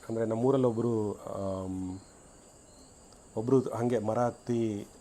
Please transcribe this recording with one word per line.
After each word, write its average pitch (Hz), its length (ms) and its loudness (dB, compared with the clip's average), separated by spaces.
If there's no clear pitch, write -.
ಅಂದ್ರೆ, 113 160 0
ನಮ್ಮೂರಲ್ಲಿ 127 420 4
ಒಬ್ರು, 110 460 0
ಆಮ್, 95 840 -6
ಒಬ್ರು 123 220 4
ಹಂಗೆ 120 400 0
ಮರ 110 200 0
ಹತ್ತಿ 117 680 -2